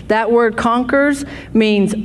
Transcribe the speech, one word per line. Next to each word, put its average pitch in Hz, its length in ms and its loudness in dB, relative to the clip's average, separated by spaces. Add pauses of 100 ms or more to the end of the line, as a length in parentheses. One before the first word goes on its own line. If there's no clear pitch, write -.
That 220 240 0
word 233 240 2
conquerors 277 720 0 (260)
means 214 540 2